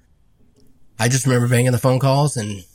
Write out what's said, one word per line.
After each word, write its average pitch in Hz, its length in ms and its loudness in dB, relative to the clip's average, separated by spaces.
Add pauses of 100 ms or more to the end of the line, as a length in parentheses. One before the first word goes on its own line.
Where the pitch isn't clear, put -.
(1000)
I 113 100 0
just 131 160 -2
remember 123 220 2
banging 127 240 2
the 123 60 0
phone 127 220 0
calls 139 360 0
and 104 280 -8 (120)